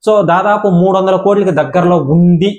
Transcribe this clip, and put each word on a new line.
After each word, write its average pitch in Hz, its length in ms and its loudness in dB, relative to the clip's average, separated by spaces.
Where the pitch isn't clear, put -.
so, 214 60 2
దాదాపు 208 320 -2
మూడు 190 180 0
వందల 190 260 0
కోట్లకి 196 360 0
దగ్గరలో 175 360 0
ఉంది 175 420 2